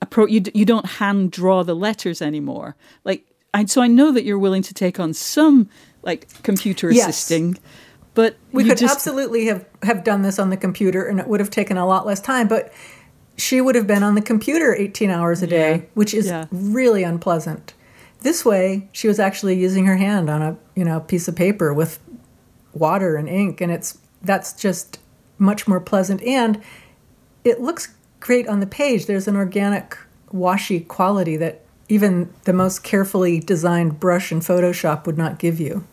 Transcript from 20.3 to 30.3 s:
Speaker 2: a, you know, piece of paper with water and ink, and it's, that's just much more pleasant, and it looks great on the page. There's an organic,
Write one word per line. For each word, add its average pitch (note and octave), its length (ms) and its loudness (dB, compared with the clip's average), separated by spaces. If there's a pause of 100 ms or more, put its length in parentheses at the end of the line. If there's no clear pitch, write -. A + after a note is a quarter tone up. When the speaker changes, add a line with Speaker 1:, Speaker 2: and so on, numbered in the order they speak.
Speaker 2:
a, D#3 140 -4 (180)
you F3+ 100 -2
know, D#3+ 160 0
piece E3+ 260 -4
of E3+ 100 -6
paper F3+ 360 0
with D#3+ 260 -2 (760)
water E3 420 0
and D3+ 120 -6
ink, F#3+ 340 -2
and E3+ 100 -2
it's, - 240 -8 (260)
that's F#3+ 300 -2
just - 460 -6 (400)
much G3+ 280 2
more F#3 140 2
pleasant, F#3+ 420 -2
and A#3 380 0 (840)
it A#3+ 180 2
looks D#4 260 -6 (300)
great B3 280 0
on G#3 140 -2
the G3 60 -2
page. B3+ 400 -2
There's G3 220 -4
an G3+ 80 0
organic, G3+ 600 -2 (340)